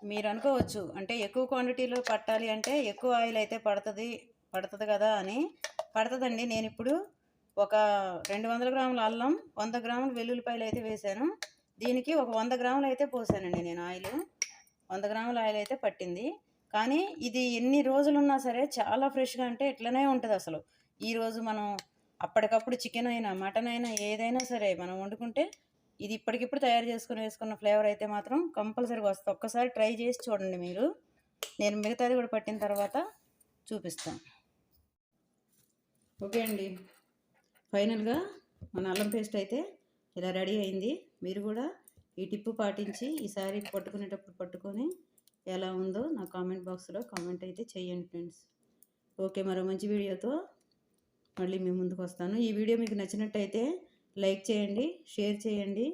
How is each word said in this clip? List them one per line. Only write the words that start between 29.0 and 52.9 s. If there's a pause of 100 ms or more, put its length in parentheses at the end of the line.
వస్తుంది.
ఒక్కసారి
ట్రై
చేసి
చూడండి
మీరు. (720)
నేను
మిగతాది
కూడా
పట్టిన
తర్వాత (720)
చూపిస్తాను. (2000)
ఓకే
అండి, (1040)
ఫైనల్గా (560)
మన
అల్లం
పేస్ట్
అయితే (580)
ఇలా
రెడీ
అయింది. (300)
మీరు
కూడా (500)
ఈ
టిప్
పాటించి (140)
ఈసారి
పట్టుకునేటప్పుడు
పట్టుకొని (600)
ఎలా
ఉందో
నా
కామెంట్
బాక్స్లో
కామెంట్
అయితే
చేయండి
ఫ్రెండ్స్. (800)
ఓకే,
మరో
మంచి
వీడియోతో (1040)
మళ్ళీ
మీ
ముందుకు
వస్తాను.
ఈ
వీడియో
మీకు